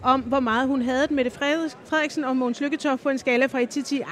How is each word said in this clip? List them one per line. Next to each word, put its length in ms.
om 180
hvor 180
meget 280
hun 140
hadede 320
Mette 180
Frederik-, 400
Frederiksen 380
og 140
Mogens 240
Lykketoft 420
på 60
en 80
skala 280
fra 140
et 100
til 140
ti. 180